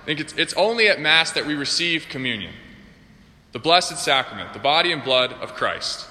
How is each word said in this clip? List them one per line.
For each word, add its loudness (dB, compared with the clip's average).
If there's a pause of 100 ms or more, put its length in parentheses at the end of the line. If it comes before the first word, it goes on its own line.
I -14
think -2
it's, -8
it's -2
only 4
at 2
Mass 4
that -2
we -2
receive -2
communion, -6 (1000)
the -6
Blessed 2
Sacrament, -2
the -10
body 2
and -4
blood 2
of -12
Christ. -4